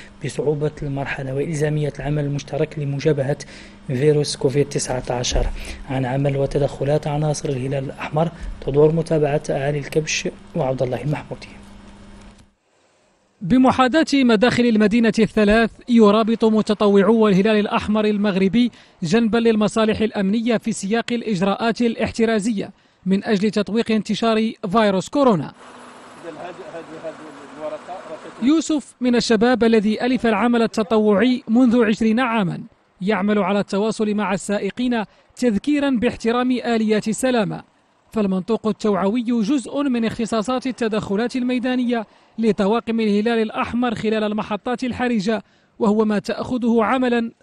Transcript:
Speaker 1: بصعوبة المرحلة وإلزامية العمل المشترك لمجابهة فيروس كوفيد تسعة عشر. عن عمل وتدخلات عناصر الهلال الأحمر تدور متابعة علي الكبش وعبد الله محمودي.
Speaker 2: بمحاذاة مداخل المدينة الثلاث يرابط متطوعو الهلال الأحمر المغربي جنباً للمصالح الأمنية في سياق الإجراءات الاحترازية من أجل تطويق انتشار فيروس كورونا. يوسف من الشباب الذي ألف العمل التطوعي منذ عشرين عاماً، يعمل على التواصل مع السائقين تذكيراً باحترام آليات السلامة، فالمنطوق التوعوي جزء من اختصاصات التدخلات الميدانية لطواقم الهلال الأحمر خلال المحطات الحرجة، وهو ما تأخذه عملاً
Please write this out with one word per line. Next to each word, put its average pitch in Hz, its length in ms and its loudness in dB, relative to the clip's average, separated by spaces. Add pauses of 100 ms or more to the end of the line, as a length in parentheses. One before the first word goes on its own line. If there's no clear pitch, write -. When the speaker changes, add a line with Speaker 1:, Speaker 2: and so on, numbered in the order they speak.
(240)
Speaker 1:
بصعوبة 147 460 -2 (100)
المرحلة 139 540 -6
وإلزامية 147 640 -2
العمل 147 240 -2
المشترك 143 560 -4
لمجابهة 139 580 -2 (500)
فيروس 147 480 0
كوفيد 143 340 0
تسعة 127 400 -4
عشر. 123 360 0 (440)
عن 131 160 -2
عمل 139 320 0
وتدخلات 139 720 -2
عناصر 151 420 -2
الهلال 135 340 -4
الأحمر 147 480 -4 (340)
تدور 147 260 4
متابعة 151 580 0
علي 147 300 -2
الكبش - 480 -4 (280)
وعبد 135 260 -2
الله 123 240 -4
محمودي. 139 420 -8 (2000)
Speaker 2:
بمحاذاة 254 680 4
مداخل 240 520 4
المدينة 220 540 4
الثلاث 214 500 4 (200)
يرابط 226 560 4
متطوعو 214 840 4
الهلال 202 280 4
الأحمر 214 500 0
المغربي 208 640 2 (320)
جنباً 220 340 2
للمصالح 220 600 2
الأمنية 220 580 0
في 226 140 -4
سياق 214 400 -4
الإجراءات 214 680 -2
الاحترازية 220 880 -2 (340)
من 196 180 0
أجل 202 280 0
تطويق 208 400 -2
انتشار 220 600 0 (200)
فيروس 202 380 2
كورونا. 240 440 2 (3000)
يوسف 302 580 0
من 247 140 2
الشباب 240 480 2
الذي 220 420 2
ألف 247 200 0
العمل 233 360 2
التطوعي 220 840 2
منذ 240 380 6
عشرين 220 340 2
عاماً، 226 400 0 (420)
يعمل 208 380 0
على 202 200 0
التواصل 208 540 -2
مع 202 200 -2
السائقين 208 680 -4 (320)
تذكيراً 277 540 0
باحترام 240 600 0
آليات 220 560 0
السلامة، 214 560 -2 (480)
فالمنطوق 202 560 -2
التوعوي 208 540 0
جزء 240 640 -2
من 240 220 0
اختصاصات 233 640 -2
التدخلات 220 680 -2
الميدانية 247 720 -2 (300)
لطواقم 226 640 0
الهلال 220 420 2
الأحمر 233 540 -2
خلال 214 280 -2
المحطات 214 600 -4
الحرجة، 226 600 -2 (360)
وهو 214 260 2
ما 214 140 0
تأخذه 233 640 -2
عملاً 240 480 0 (120)